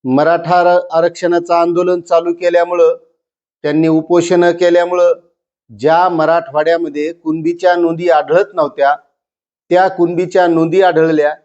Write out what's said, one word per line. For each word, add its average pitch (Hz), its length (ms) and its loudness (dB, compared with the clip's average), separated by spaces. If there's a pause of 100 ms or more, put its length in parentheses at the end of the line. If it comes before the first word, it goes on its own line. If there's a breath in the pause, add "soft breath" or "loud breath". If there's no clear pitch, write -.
मराठा 165 560 0
आर-, 175 220 2 (100)
आरक्षणाचं 170 600 -2
आंदोलन 175 480 0
चालू 170 320 -2
केल्यामुळं, 170 640 0 (680)
त्यांनी 151 240 0
उपोषण 170 560 0
केल्यामुळं 175 680 2 (680)
ज्या 165 300 2
मराठवाड्यामध्ये 160 1040 -2
कुणबीच्या 170 640 -2
नोंदी 170 340 -2
आढळत 156 440 0
नव्हत्या, 143 420 -2 (760)
त्या 180 180 2
कुणबीच्या 180 600 0
नोंदी 165 340 0
आढळल्या. 160 640 2